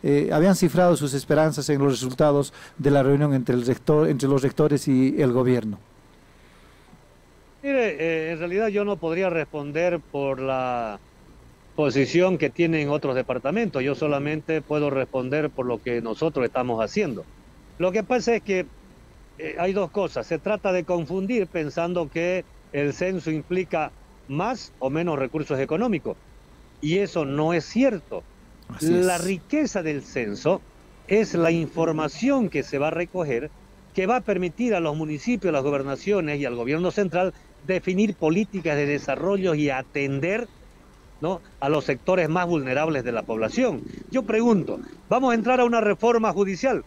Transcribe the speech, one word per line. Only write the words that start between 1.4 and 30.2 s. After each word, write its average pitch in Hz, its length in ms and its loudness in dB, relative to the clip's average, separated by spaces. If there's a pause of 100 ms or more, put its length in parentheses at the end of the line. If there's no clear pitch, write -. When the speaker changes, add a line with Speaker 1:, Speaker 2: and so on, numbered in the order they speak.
Speaker 1:
en 143 80 2
los 139 140 4
resultados 139 600 2 (260)
de 147 100 2
la 139 140 6
reunión 143 320 4
entre 127 180 0
el 123 100 0
rector, 151 460 2
entre 135 180 0
los 139 140 4
rectores 147 460 2
y 131 340 2
el 127 100 2
gobierno. 120 460 2 (1800)
Speaker 2:
Mire, 247 380 0
eh, 160 320 -2
en 160 80 -6
realidad 185 300 -2
yo 202 140 0
no 202 140 0
podría 165 320 -2
responder 156 680 -2
por 139 400 -4
la 127 580 -4 (760)
posición 151 640 2
que 147 100 0
tienen 160 400 0
otros 143 260 0
departamentos, 135 680 -2
yo 139 100 0
solamente 147 720 -2
puedo 147 260 0
responder 135 600 -2
por 127 160 -6
lo 117 160 -4
que 120 180 -2
nosotros 127 460 -2
estamos 123 360 -2
haciendo. 120 420 -4 (520)
Lo 180 140 0
que 214 100 0
pasa 233 360 0
es - 40 -2
que, 185 240 -2 (720)
eh, 156 220 -10
hay 185 140 0
dos 185 180 -2
cosas, 165 340 -4
se 156 140 -4
trata 202 320 -2
de 180 120 0
confundir 185 640 -2
pensando 170 640 -4
que 175 340 -2 (300)
el 143 200 0
censo 180 360 -4
implica 160 640 -4 (380)
más 190 500 -4
o 131 100 -2
menos 156 300 -2
recursos 135 400 -2
económicos, 160 580 -2 (640)
y 160 180 2
eso 175 260 0
no 151 280 0
es 165 120 0
cierto. 208 560 0 (480)
Speaker 1:
Así 151 200 -2
Speaker 2:
La 180 260 4
Speaker 1:
es. 170 80 -4
Speaker 2:
riqueza 196 580 -2
del 151 220 -4
censo 123 580 -2 (460)